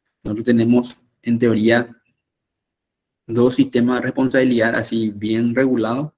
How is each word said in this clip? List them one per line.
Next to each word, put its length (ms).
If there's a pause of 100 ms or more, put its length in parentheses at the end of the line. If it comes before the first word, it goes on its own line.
(240)
nosotros 200
tenemos, 540 (240)
en 160
teoría, 580 (1300)
dos 260
sistemas 440
de 100
responsabilidad 640
así 380
bien 420
regulados, 640